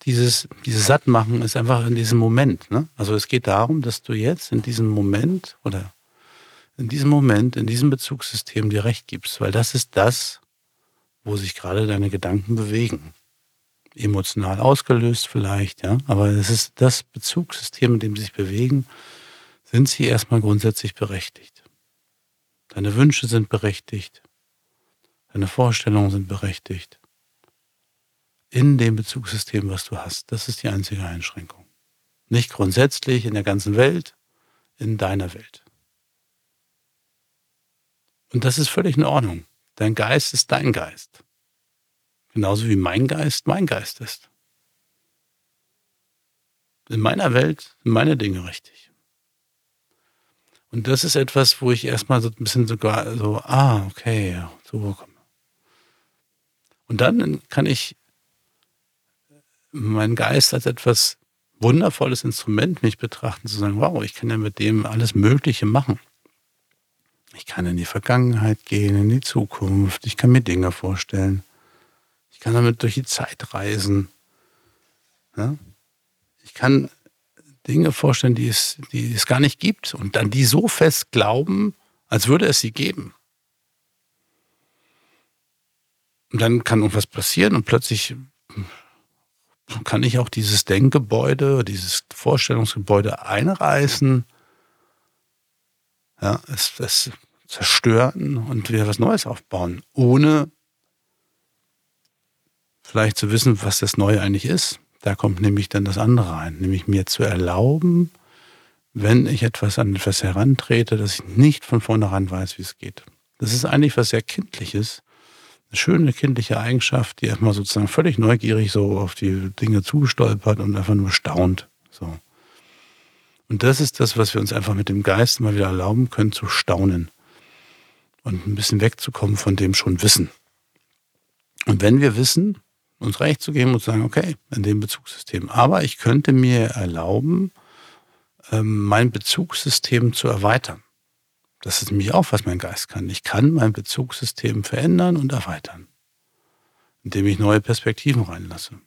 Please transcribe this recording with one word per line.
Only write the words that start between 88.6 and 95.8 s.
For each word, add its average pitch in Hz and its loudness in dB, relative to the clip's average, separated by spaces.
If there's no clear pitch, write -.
kann 110 -2
ich 123 0
auch 123 0
dieses 101 -2
Denkgebäude, 135 2
dieses 95 -6
Vorstellungsgebäude 107 0
einreißen, 139 0